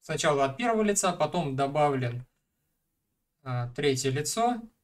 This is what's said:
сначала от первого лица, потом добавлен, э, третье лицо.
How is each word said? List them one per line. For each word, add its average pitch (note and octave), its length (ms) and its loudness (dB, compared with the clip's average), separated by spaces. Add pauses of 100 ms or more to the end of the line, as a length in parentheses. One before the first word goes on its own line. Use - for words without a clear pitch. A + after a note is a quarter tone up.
сначала D3+ 440 2
от C3 120 -4
первого A3+ 260 2
лица, G3+ 300 2
потом D3+ 420 -2
добавлен, C#3 680 0 (1160)
э, B2 320 -6
третье C3+ 360 0
лицо. A3+ 500 0 (220)